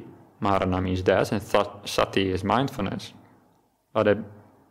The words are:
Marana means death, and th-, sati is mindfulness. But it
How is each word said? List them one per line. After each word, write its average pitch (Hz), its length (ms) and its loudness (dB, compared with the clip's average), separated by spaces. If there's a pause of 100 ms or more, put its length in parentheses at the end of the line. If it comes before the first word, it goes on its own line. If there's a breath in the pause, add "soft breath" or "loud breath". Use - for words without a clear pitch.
(400)
Marana 95 420 0
means 92 220 -2
death, 101 280 4
and 104 100 -2
th-, - 440 -2
sati 98 460 0
is 92 120 -4
mindfulness. 104 680 -2 (800)
But 107 140 4
it 104 100 4 (540)